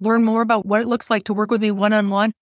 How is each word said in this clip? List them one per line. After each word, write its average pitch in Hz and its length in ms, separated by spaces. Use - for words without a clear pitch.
learn 226 240
more 220 180
about 220 240
what 208 140
it 233 60
looks 240 240
like 214 140
to 214 100
work 214 160
with 220 120
me 214 80
one-on-one 208 720